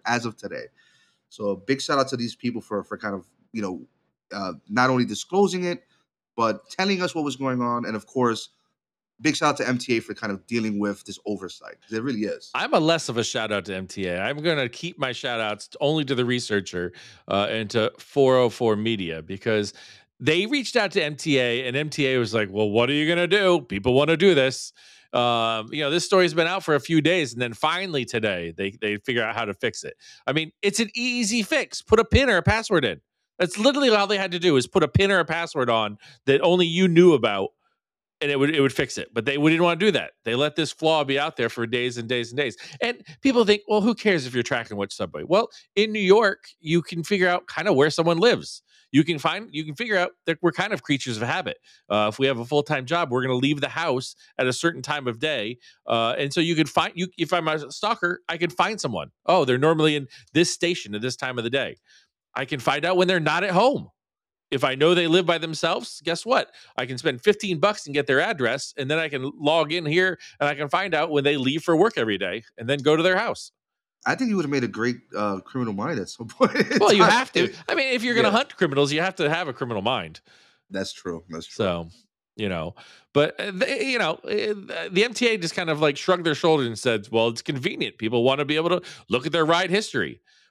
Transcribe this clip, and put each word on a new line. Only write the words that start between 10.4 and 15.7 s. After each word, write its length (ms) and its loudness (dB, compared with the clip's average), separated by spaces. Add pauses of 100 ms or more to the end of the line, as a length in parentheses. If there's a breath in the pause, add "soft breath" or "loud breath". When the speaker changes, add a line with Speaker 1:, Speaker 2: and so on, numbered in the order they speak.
Speaker 1:
dealing 320 -2
with 260 -4
this 200 -14
oversight, 560 -10
'cause 160 -10
it 60 -4
really 220 -4
is. 300 -8
Speaker 2:
I'm 200 -2
a 60 6
less 280 2
of 80 -2
a 80 0
shout 260 -4
out 140 -2
to 100 -6
M 120 -6
T 220 -8
A. 120 -4
I'm 220 -4
gonna 260 0
keep 300 -10
my 140 -4
shout 280 -4
outs 300 -6 (100)